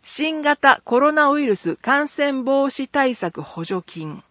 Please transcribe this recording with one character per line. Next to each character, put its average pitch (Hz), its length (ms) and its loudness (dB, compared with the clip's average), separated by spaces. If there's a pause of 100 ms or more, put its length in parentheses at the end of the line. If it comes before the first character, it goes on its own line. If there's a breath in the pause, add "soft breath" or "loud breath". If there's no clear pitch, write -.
新 311 380 -6
型 285 420 4
コ 240 160 0
ロ 294 120 4
ナ 302 180 4
ウ 294 120 2
イ 277 60 0
ル 208 80 2
ス - 220 -6
感 285 300 0
染 277 360 -2
防 269 260 2
止 262 200 -8
対 262 260 0
策 - 260 -8
補 165 240 -10
助 185 200 -6
金。 156 460 -12